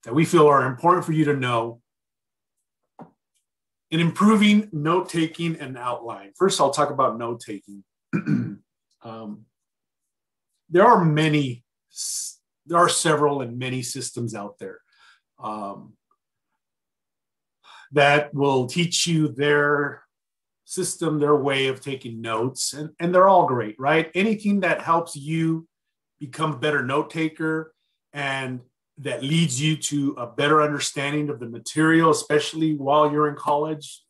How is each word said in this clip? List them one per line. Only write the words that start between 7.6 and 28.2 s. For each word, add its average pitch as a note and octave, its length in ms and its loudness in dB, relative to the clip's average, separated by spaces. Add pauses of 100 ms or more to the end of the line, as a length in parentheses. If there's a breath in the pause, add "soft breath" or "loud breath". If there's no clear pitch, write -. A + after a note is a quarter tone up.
<clears throat> D3 500 -2 (400)
Um, A2 420 -14 (1200)
there F3 160 4
are A3 200 6
many, D3+ 580 0 (300)
s-, - 480 -10 (260)
there E3+ 120 0
are F3 100 6
several D3 520 2
and A#2+ 160 -8
many B2+ 260 -6
systems A#2+ 520 -8
out G2+ 240 -12
there, - 220 -14 (580 soft breath)
um, G#2+ 540 -12 (2000 loud breath)
that C#3+ 420 4
will C3+ 320 0
teach E3+ 400 -2
you D#3+ 220 2
their C#3+ 720 0 (640)
system, E3 520 -4
their D3 180 4
way C3+ 320 0
of C3 120 -4
taking B2 400 -10
notes, A2+ 540 -4
and, D3+ 240 -10
and F3 160 0
they're F#3 140 8
all F#3 180 6
great, A#2+ 320 -4
right? D#3 360 0
Anything G3+ 460 0
that F3 220 -2
helps E3+ 340 -2
you D#3+ 500 -2 (520)
become D3+ 340 -6
a C3 60 -8
better D3 260 -2
note C#3+ 260 -2
taker D#3+ 600 -4 (400)
and C3+ 480 -6 (380)